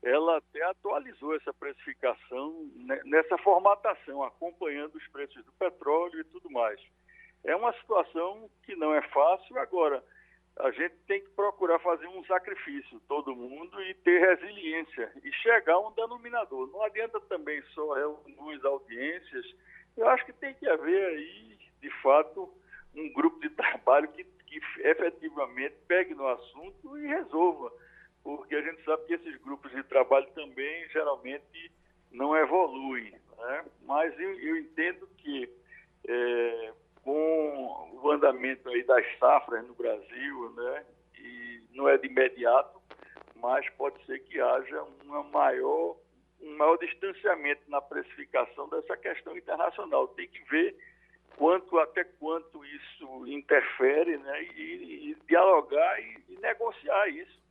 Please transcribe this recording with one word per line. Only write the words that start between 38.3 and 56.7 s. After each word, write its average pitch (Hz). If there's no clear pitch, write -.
aí 123
das 123
safras 123
no -
Brasil, 120
né, 123
e 120
não 139
é 139
de 135
imediato, 127
mas 127
pode -
ser 131
que -
haja 131
uma 143
maior, 143
um 151
maior 151
distanciamento 170
na 143
precificação 143
dessa 165
questão 175
internacional. 165
Tem -
que -
ver 156
quanto, 175
até 160
quanto 160
isso 135
interfere, 143
né, 143
e, 156
e 156
dialogar 165
e, 220
e 370
negociar 294